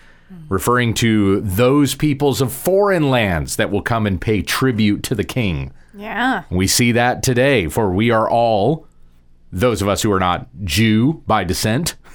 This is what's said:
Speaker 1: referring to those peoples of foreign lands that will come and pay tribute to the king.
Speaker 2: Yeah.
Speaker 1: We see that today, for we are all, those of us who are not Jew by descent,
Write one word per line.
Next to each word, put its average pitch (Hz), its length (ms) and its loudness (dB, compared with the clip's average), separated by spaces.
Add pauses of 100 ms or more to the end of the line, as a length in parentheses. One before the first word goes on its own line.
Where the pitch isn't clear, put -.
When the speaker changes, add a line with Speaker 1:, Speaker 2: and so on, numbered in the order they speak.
(500)
Speaker 1:
referring 120 460 0
to 104 460 2
those 127 540 2
peoples 143 460 0
of 127 100 -2
foreign 185 580 0
lands 101 460 0
that 98 160 -2
will 98 100 -2
come 113 240 -2
and 95 140 -2
pay 107 220 -2
tribute 107 640 0
to - 120 -4
the 101 80 -2
king. 78 480 -4 (240)
Speaker 2:
Yeah. 208 540 -4
Speaker 1:
We 90 180 0
see 120 240 2
that 120 320 0
today, 123 440 2
for 101 260 -2
we 113 180 2
are 110 180 2
all, 117 560 0 (680)
those 98 300 0
of 98 60 0
us 98 140 0
who 110 100 0
are 95 80 2
not 90 280 -2 (160)
Jew 110 640 2
by 107 160 0
descent, 110 520 -4 (180)